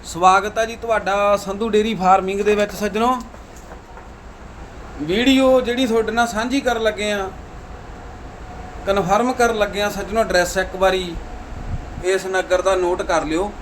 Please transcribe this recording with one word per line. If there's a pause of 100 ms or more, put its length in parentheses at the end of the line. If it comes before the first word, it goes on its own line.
ਸਵਾਗਤ
ਆ
ਜੀ
ਤੁਹਾਡਾ
ਸੰਧੂ
ਡੇਅਰੀ
ਫਾਰਮਿੰਗ
ਦੇ
ਵਿੱਚ
ਸੱਜਣੋ। (1800)
ਵੀਡੀਓ
ਜਿਹੜੀ
ਤੁਹਾਡੇ
ਨਾਲ
ਸਾਂਝੀ
ਕਰਨ
ਲੱਗੇ
ਆ, (1600)
ਕਨਫਰਮ
ਕਰਨ
ਲੱਗੇ
ਆ
ਸੱਜਣੋ,
ਐਡਰੈਸ
ਇੱਕ
ਵਾਰੀ (880)
ਇਸ
ਨਗਰ
ਦਾ
ਨੋਟ
ਕਰ
ਲਿਓ (100)